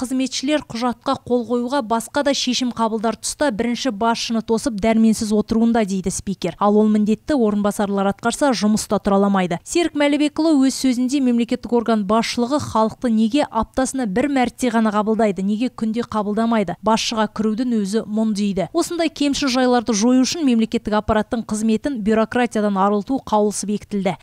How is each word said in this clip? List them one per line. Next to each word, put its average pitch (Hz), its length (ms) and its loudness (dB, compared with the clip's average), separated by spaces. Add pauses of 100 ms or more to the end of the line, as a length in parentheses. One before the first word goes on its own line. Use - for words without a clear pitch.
қызметшілер 262 640 -2
құжатқа 240 560 -4
қол 240 240 -2
қоюға, 240 400 -2
басқа 226 400 -2
да 285 80 2
шешім 247 400 -2
қабылдар 226 480 -2
тұста - 320 -2
бірінші 233 400 -2
басшыны 226 480 -2
тосып 220 400 -2
дәрменсіз 220 560 2
отыруында, 226 480 2
дейді 190 240 -4
спикер. 180 500 -6
Ал 208 200 4
ол 220 100 6
міндетті 214 480 0
орынбасарлар 208 720 0
атқарса, 233 480 0
жұмыста 208 480 0
тұра 196 160 2
аламайды. 190 440 0
Серік 339 360 0
Мәлібекұлы 294 640 2
өз 262 160 0
сөзінде 254 400 0
мемлекеттік 240 560 0
орган 226 320 0
басшылығы 233 480 0
халықты 220 540 0
неге 220 340 2
аптасына 247 640 -2
бір 240 260 0
мәрте 247 400 0
ғана 220 160 2
қабылдайды, 208 560 0
неге 214 240 0
күнде 226 400 -4
қабылдамайды, 208 720 -2
басшыға 220 560 0
кірудің 220 460 0
өзі 202 260 -2
мұң, 220 240 0
дейді. 196 400 -2
Осындай 330 400 -2
кемшін 277 400 -2
жайларды 247 400 2
жою 247 320 4
үшін 320 240 -2
мемлекеттік 226 560 0
аппараттың 220 400 -2
қызметін 220 560 -2
бюрократиядан 220 800 0
арылту 208 400 0
қаулысы 208 480 0
бекітілді. 196 540 -4